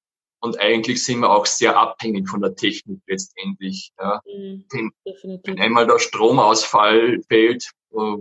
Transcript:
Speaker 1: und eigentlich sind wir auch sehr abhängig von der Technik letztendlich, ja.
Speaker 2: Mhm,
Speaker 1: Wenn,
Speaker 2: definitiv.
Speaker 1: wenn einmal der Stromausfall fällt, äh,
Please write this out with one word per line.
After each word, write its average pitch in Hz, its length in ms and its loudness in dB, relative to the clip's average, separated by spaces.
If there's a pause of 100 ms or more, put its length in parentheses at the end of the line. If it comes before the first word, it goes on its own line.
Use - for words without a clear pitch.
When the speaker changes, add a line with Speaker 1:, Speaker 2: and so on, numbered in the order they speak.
(400)
Speaker 1:
und 117 180 -6
eigentlich 113 460 0
sind 120 160 -4
wir 117 80 2
auch 104 160 4
sehr - 320 2
abhängig 113 540 0
von 104 100 -6
der 190 140 -2
Technik 202 520 -6
letztendlich, 190 960 -10
ja. 101 240 -4
Speaker 2:
Mhm, 196 460 -14
Speaker 1:
Wenn, 220 200 -8 (160)
Speaker 2:
definitiv. - 480 -12
Speaker 1:
wenn 92 60 -10
einmal 117 260 2
der 120 120 4
Stromausfall 113 1300 4
fällt, 117 420 2 (220)
äh, 107 280 -4